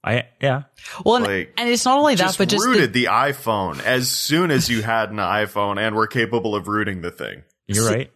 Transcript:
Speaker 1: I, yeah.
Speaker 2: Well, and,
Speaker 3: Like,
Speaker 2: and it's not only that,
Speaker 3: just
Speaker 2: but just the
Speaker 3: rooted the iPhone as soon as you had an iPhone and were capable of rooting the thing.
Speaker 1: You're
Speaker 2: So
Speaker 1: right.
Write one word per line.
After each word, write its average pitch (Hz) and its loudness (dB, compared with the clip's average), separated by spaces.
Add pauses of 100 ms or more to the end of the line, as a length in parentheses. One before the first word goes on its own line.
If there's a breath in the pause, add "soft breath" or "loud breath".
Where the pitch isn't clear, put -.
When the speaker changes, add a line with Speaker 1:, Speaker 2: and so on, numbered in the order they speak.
Speaker 1:
I, 123 0 (180)
yeah. 139 0 (420 loud breath)
Speaker 2:
Well, 240 4
and, 233 0
Speaker 3:
Like, 185 -4
Speaker 2:
and 240 -2
it's 240 0
not 262 4
only 294 4
that, 180 2
Speaker 3:
just 185 -2
Speaker 2:
but 190 2
just 202 2
the 254 2
Speaker 3:
rooted 143 2
the 123 2
iPhone 104 0
as 123 2
soon 165 0
as 135 2
you 113 0
had 110 0
an 107 -8
iPhone 101 -2
and 107 -2
were 110 2
capable 113 -2
of 101 -4
rooting 104 -2
the 85 -8
thing. 50 -12 (240)
Speaker 1:
You're 107 0
Speaker 2:
So 107 2
Speaker 1:
right. 131 -4